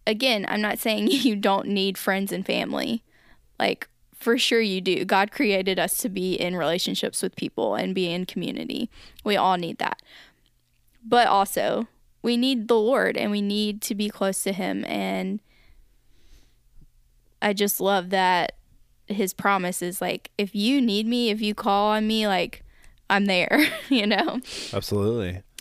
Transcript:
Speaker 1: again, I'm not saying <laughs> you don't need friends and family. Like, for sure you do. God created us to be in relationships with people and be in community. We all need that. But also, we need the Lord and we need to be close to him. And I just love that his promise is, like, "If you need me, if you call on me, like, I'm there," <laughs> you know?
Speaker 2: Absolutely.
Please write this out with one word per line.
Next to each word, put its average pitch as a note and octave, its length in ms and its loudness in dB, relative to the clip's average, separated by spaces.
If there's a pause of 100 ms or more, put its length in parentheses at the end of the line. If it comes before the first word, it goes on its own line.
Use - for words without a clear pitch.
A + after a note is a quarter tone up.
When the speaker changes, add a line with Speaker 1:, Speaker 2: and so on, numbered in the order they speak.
Speaker 1:
again, A3 420 0
I'm G#3 120 0
not G#3+ 180 0
saying G#3+ 300 0
<laughs> - 20 4
you B3 240 4
don't G3+ 340 2
need G3 280 0
friends G3 340 -2
and F#3 140 -4
family. - 580 -2 (560)
Like, - 300 -2 (240)
for A#3 240 0
sure A#3 240 2
you F#3+ 220 0
do. F#3 240 0
God G3+ 240 2
created F#3+ 480 0
us F3 200 0
to B3 120 -4
be F#3 240 -2
in F3 220 -2
relationships E3+ 640 -2
with F#3+ 140 -6
people - 380 -4
and F#3 200 -2
be F3+ 180 -2
in F3+ 140 -4
community. - 640 -6 (320)
We G#3 140 0
all F#3 200 2
need E3+ 220 -6
that. - 240 -4 (1040)
But A#3+ 220 6
also, G3 580 2 (360)
we A#3+ 160 2
need B3 280 0
the A#3 120 4
Lord A3 400 2
and G#3 120 -2
we G#3 120 0
need G#3 400 -2
to - 120 -4
be G#3 140 -2
close G3 360 -2
to F#3+ 100 -2
him. F3+ 320 -4
And F#3+ 540 -4 (2000)
I G#3 100 2
just G3+ 280 0
love F#3 300 0
that F#3 420 2 (540)
his G3 280 -2
promise F#3 480 0
is, F3+ 180 -6
like, - 380 -4
"If G3+ 160 -4
you A#3 260 2
need A3 260 2
me, A#3+ 220 0
if G#3+ 140 -2
you G#3 120 0
call G#3 360 2
on G#3+ 160 2
me, A3 200 0
like, F3+ 360 -2 (480)
I'm G3 160 4
there," F#3+ 400 4 (120)
<laughs> - 120 -12
you A3+ 160 4
know? A#3 340 2 (320)
Speaker 2:
Absolutely. G2+ 680 -2 (180)